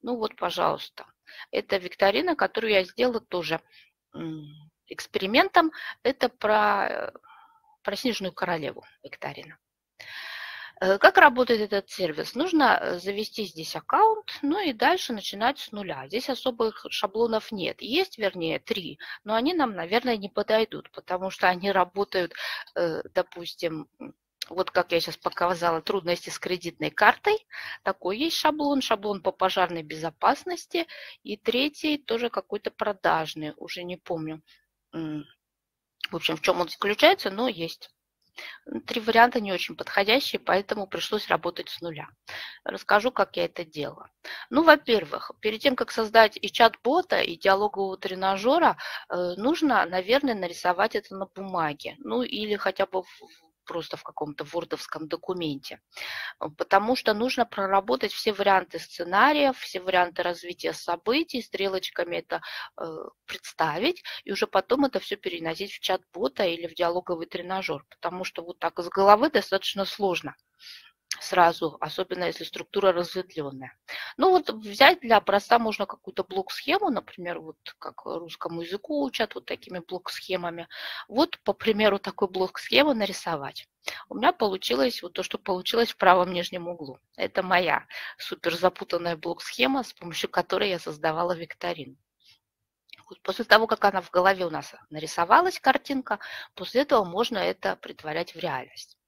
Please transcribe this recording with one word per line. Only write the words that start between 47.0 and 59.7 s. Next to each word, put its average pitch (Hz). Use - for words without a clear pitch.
и -
диалогового 196
тренажёра, 196
э, 180
нужно, 262
наверное, 220
нарисовать 180
это 196
на 190
бумаге. 175
Ну, 226
или 208
хотя 196
бы 185
в, -
в, -
просто 165
в -
каком-то 151
вордовском 156
документе. 165
Э, -
потому 208
что 220
нужно 233
проработать 196
все -
варианты 190
сценариев, 254
все -